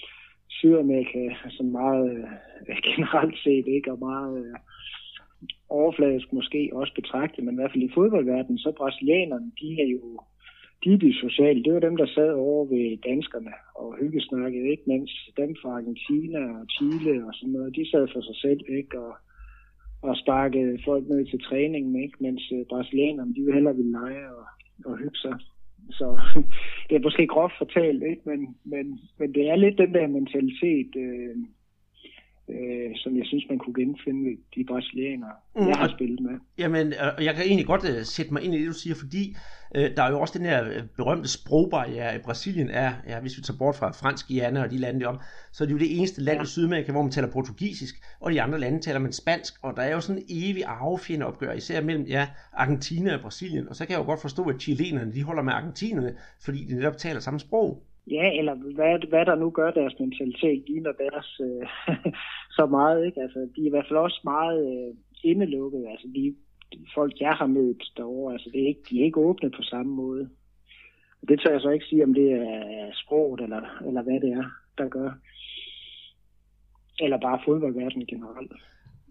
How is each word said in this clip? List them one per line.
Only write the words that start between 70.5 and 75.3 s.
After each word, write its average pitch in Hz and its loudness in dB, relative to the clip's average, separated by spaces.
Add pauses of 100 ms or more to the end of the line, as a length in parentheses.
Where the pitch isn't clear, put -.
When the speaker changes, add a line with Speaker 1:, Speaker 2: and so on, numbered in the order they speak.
Speaker 1:
Og - -16
det 147 8
tør 165 4
jeg 139 2
så 143 0
ikke 147 0
sige, 156 4
om 135 6
det 139 6
er 110 -4
sproget, 143 0
eller, 110 -8
eller 127 -2
hvad 127 -2
det 131 0
er, 127 -4 (320)
der 135 -4
gør. 131 -6 (1900)